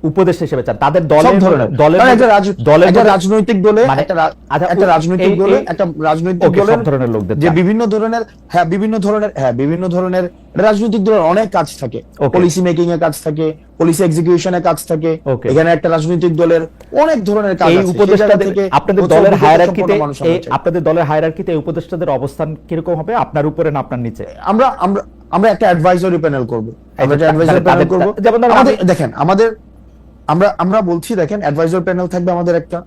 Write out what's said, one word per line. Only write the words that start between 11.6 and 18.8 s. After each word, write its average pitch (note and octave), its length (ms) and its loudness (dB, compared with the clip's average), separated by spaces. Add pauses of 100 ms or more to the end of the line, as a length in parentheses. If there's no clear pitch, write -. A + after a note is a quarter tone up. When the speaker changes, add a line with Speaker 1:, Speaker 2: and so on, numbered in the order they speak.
Speaker 2:
থাকে। A#2 220 -10 (180)
Speaker 1:
ওকে। C#3+ 180 0
Speaker 2:
পলিসি F3+ 240 2
মেকিং E3+ 300 0
এ E3+ 60 -2
কাজ D#3 260 -4
থাকে, D#3 300 -4 (240)
পলিসি E3 260 0
এক্সিকিউশন F3 500 0
এ F3 80 -2
কাজ E3 260 -2
থাকে। D#3+ 380 -4
Speaker 1:
ওকে। B2+ 240 -4
Speaker 2:
এখানে D#3+ 220 2
একটা E3 180 0
রাজনৈতিক E3 460 0
দলের E3 260 2 (300)
অনেক D4 320 0
ধরনের G3+ 340 -2
কাজ E3 120 2
Speaker 1:
এই F3 80 4
Speaker 2:
আছে। F#3+ 100 0
সেই F3+ 80 -2
Speaker 1:
উপদেষ্টাদের, G#3 420 4
Speaker 2:
জায়গা G3 240 -2
থেকে G3 100 -2
Speaker 1:
আপনাদের F3 320 0